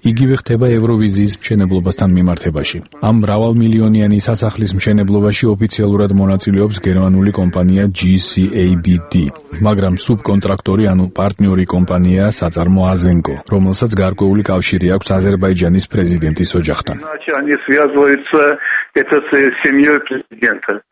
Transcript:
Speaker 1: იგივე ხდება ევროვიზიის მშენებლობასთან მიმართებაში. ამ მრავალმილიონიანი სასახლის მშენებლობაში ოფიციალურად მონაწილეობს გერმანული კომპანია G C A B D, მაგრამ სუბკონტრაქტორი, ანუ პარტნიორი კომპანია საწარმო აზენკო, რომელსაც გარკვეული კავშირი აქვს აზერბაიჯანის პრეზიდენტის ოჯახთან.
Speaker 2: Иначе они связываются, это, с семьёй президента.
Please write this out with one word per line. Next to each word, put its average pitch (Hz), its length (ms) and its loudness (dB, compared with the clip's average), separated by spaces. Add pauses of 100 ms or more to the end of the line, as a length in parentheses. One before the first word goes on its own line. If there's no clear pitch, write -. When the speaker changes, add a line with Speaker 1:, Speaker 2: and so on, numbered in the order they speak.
Speaker 1:
იგივე 127 320 2
ხდება 117 320 0
ევროვიზიის 107 720 2
მშენებლობასთან 95 720 0
მიმართებაში. 85 640 0 (240)
ამ 110 140 2 (100)
მრავალმილიონიანი 110 960 2
სასახლის 110 560 -2
მშენებლობაში 104 720 0
ოფიციალურად 101 640 0
მონაწილეობს 98 720 0
გერმანული 95 480 2
კომპანია 92 560 0
G 92 320 0
C 92 320 -2
A 92 120 0 (120)
B 85 320 0
D, 78 240 0 (320)
მაგრამ 95 320 0
სუბკონტრაქტორი, 101 840 -2 (100)
ანუ 92 160 0
პარტნიორი 95 560 0
კომპანია 90 640 0
საწარმო 90 560 0
აზენკო, 90 500 0 (140)
რომელსაც 98 480 0
გარკვეული 98 480 0
კავშირი 90 480 -2
აქვს 98 160 -4
აზერბაიჯანის 92 800 0
პრეზიდენტის 85 640 -2
ოჯახთან. - 480 -4
Speaker 2:
Иначе 156 320 -10
они 143 200 -2 (120)
связываются, 143 760 2 (520)
это, 143 300 0
с - 80 -6 (320)
семьёй 143 400 2
президента. 113 880 -6